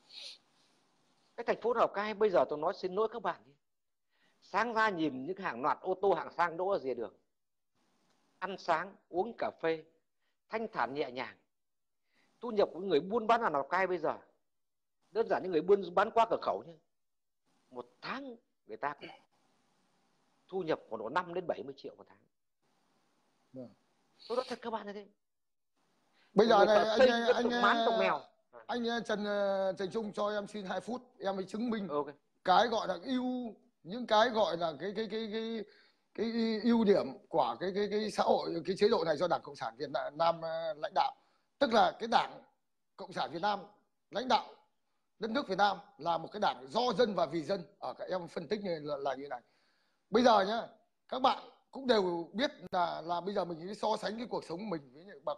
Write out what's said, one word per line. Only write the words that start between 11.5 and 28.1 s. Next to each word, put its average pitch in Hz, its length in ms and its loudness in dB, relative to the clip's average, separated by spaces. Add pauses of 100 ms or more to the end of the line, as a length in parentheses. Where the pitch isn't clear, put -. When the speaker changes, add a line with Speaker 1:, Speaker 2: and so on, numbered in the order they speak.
Speaker 1:
Thu 240 100 -8
nhập 202 220 2
của 156 60 -10
người 180 200 2
buôn 208 280 -2
bán 233 140 4
ở 220 80 2
Lào 143 140 0
Cai 185 240 0
bây 180 100 0
giờ, 143 200 -2 (960)
đơn 208 180 0
giản 160 140 0
những 185 80 -4
người 185 100 2
buôn 185 340 2
bán 208 160 4
qua 226 180 4
cửa 151 120 2
khẩu 101 260 -2
nhé, 165 60 -20 (960)
một 123 200 -14 (120)
tháng 240 340 -10 (320)
người 107 100 -12
ta 143 220 -4
cũng 170 100 -14 (1400)
thu 185 160 -6
nhập 156 160 -2 (100)
khoảng 107 100 -8
độ 107 100 -8
năm 170 240 -4
đến 175 140 -6
bảy - 160 -4
mươi 139 140 -12
triệu - 180 -16
một 101 140 -20
tháng. 101 80 -20 (1400)
Speaker 2:
Vâng. 127 160 -14 (580)
Speaker 1:
Tôi 226 80 -4
nói 254 140 -2
thật 240 120 -8
các 233 80 -10
bạn 208 180 -8
là 202 60 -12
thế. 202 140 -14 (1300)
Speaker 2:
Bây 220 120 8
giờ 226 100 8
Speaker 1:
Người 202 80 10
Speaker 2:
này, 214 100 6
Speaker 1:
ta 208 140 4
Speaker 2:
anh, 220 100 2
Speaker 1:
xây 254 80 10
Speaker 2:
anh, 233 200 2
Speaker 1:
dựng 233 80 6
Speaker 2:
anh, 240 80 0
Speaker 1:
tục 240 180 0
mán 208 240 4
tục 233 80 2
Speaker 2:
ờ, 220 60 2
Speaker 1:
mèo. 175 220 2 (460)